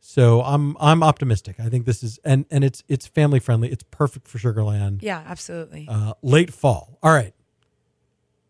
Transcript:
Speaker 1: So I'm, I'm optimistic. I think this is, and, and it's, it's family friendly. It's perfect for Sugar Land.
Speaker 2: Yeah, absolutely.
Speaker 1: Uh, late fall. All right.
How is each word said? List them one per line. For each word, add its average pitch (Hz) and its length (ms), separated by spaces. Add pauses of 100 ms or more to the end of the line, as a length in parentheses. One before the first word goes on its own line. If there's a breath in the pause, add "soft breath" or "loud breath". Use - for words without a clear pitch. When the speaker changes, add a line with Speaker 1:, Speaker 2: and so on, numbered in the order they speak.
Speaker 1:
So 120 380
I'm, 143 360
I'm 156 240
optimistic. 131 560
I 113 120
think 120 160
this 120 160
is, 113 220
and, 139 260
and 139 140
it's, - 220
it's 135 200
family 147 320
friendly. 117 320
It's - 140
perfect - 440
for - 80
Sugar 110 260
Land. 101 400
Speaker 2:
Yeah, 175 240
absolutely. 165 640
Speaker 1:
Uh, 107 240 (100)
late 156 300
fall. - 500
All 156 100
right. 117 200 (1160)